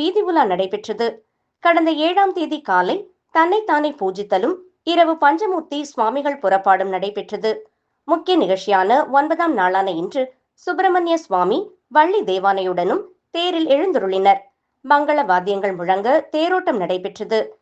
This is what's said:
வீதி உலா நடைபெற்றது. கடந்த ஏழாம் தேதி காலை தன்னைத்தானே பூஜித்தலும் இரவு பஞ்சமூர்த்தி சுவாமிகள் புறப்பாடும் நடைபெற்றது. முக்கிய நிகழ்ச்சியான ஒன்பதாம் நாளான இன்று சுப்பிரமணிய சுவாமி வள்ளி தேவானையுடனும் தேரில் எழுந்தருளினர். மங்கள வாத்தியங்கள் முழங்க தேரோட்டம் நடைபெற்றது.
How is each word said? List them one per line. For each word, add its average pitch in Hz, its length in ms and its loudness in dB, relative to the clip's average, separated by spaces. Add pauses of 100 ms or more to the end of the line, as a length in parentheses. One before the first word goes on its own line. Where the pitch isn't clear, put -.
வீதி 370 280 0
உலா 320 240 4
நடைபெற்றது. 208 560 -4 (560)
கடந்த 330 280 4 (140)
ஏழாம் 370 320 2
தேதி 302 200 -4 (120)
காலை 185 260 2 (380)
தன்னைத்தானே 339 680 2
பூஜித்தலும் 196 560 -2 (300)
இரவு 330 300 2
பஞ்சமூர்த்தி 320 680 0
சுவாமிகள் 277 580 -4
புறப்பாடும் 190 520 2
நடைபெற்றது. 196 580 -4 (560)
முக்கிய 339 280 0
நிகழ்ச்சியான 202 540 2 (200)
ஒன்பதாம் 311 480 0
நாளான 190 300 0 (120)
இன்று 202 220 -4 (400)
சுப்பிரமணிய 359 560 0
சுவாமி 190 400 0 (380)
வள்ளி 370 280 2
தேவானையுடனும் 190 760 0 (340)
தேரில் 339 400 -2
எழுந்தருளினர். 196 680 2 (440)
மங்கள 294 400 2
வாத்தியங்கள் 190 540 -2
முழங்க 190 300 0 (240)
தேரோட்டம் 339 500 0
நடைபெற்றது. 185 560 -4 (240)